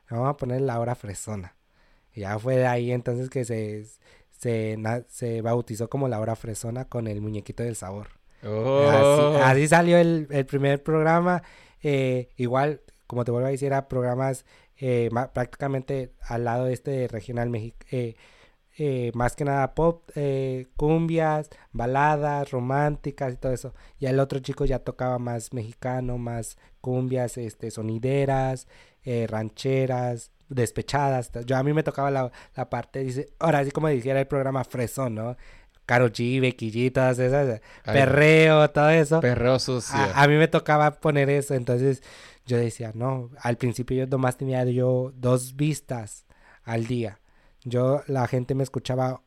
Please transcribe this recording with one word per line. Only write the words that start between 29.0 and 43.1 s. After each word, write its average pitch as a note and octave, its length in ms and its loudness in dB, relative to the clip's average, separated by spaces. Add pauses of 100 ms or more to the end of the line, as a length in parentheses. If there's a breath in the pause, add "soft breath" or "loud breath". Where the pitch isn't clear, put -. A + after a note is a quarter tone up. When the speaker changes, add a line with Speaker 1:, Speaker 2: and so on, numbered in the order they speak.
Speaker 1:
eh, A#2 240 -2
rancheras, B2 1040 -2 (160)
despechadas. C3 800 -2 (160)
Yo, C3 100 0
a C3 60 0
mí C#3+ 100 2
me D#3 100 2
tocaba C#3+ 280 -2
la, C3 220 -2 (240 loud breath)
la B2+ 120 -6
parte, B2 360 -8
dice, C3 240 -6 (100)
ahora D3 260 2
sí C#3 60 -4
como D#3 180 -2
dijera C3+ 320 0
el C3+ 60 -2
programa C3+ 380 -2
fresón, B2 500 -4
¿no? A2+ 220 -8 (500 soft breath)
Karol B2 260 4
G, B2 280 0
Becky B2 320 -2
G, B2 200 0
todas C3 260 2
esas, B2+ 420 0 (240 loud breath)
Speaker 2:
Ay. A2 80 -4
Speaker 1:
perreo, D3+ 800 6
todo D3 180 4
eso. D#3+ 320 4
Speaker 2:
Perreo B2 380 4
sucio. B2+ 400 -4
Speaker 1:
A, C#3 240 4
a D3 60 8
mí D3 80 6
me D#3 120 6
tocaba D#3 500 2
poner C#3+ 300 2
eso, C#3+ 260 0
entonces B2+ 480 0 (440 loud breath)
yo B2 100 0
decía, A#2 380 -4
"No", B2 340 -4 (120)